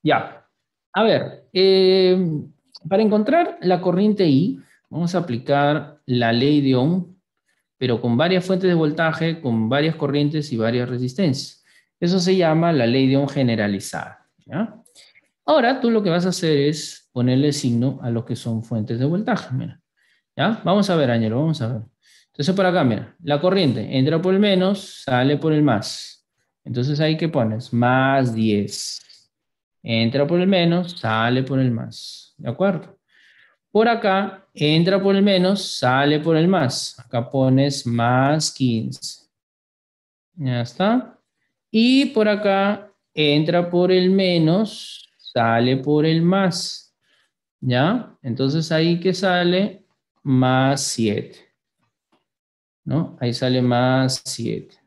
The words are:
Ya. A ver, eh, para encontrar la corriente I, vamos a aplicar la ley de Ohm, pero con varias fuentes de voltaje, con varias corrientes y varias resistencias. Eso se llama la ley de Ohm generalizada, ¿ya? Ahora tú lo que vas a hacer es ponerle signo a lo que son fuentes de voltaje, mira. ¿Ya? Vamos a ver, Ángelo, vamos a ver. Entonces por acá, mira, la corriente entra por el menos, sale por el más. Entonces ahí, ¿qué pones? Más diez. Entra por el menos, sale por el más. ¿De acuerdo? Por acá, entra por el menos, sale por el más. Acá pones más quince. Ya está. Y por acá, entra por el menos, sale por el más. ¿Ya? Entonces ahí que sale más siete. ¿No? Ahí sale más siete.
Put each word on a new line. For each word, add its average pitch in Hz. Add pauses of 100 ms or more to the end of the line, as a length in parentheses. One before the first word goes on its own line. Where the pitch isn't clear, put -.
Ya. - (480)
A 202
ver, 160
eh, 185 (480)
para 196
encontrar 220
la 175
corriente 190
I, 165 (300)
vamos 170
a 175
aplicar 143
la 120
ley 143
de 131
Ohm, 175 (640)
pero 127
con 120
varias 175
fuentes 185
de 175
voltaje, 160
con 113
varias 151
corrientes 147
y 113
varias 120
resistencias. 127 (360)
Eso 180
se 185
llama 165
la 123
ley 131
de 135
Ohm 139
generalizada, 110 (180)
¿ya? 202 (720)
Ahora 269
tú 240
lo 220
que 185
vas 175
a -
hacer 160
es 147
ponerle 127
signo 131
a 123
lo 117
que 117
son 113
fuentes 113
de 131
voltaje, 196
mira. 117 (540)
¿Ya? 208
Vamos 196
a 175
ver, 143
Ángelo, 113
vamos 151
a 113
ver. 113 (460)
Entonces 160
por 190
acá, 180
mira, 113
la 147
corriente 156
entra 151
por 185
el 190
menos, 196
sale 131
por 160
el 151
más. - (360)
Entonces 135
ahí, 160
¿qué 165
pones? 120
Más 127
diez. 104 (800)
Entra 117
por 175
el 185
menos, 175
sale 117
por 135
el 127
más. -
¿De -
acuerdo? 185 (760)
Por 220
acá, 214
entra 170
por 196
el 196
menos, 196
sale 139
por 160
el 165
más. 160
Acá 123
pones 135
más 127
quince. 127 (1120)
Ya 127
está. 208 (520)
Y 254
por 214
acá, 202 (220)
entra 160
por 180
el 185
menos, 185
sale 117
por 147
el 165
más. 185 (640)
¿Ya? 147
Entonces 139
ahí 165
que 185
sale 180 (380)
más 131
siete. - (1400)
¿No? -
Ahí 120
sale 127
más 127
siete. 113 (120)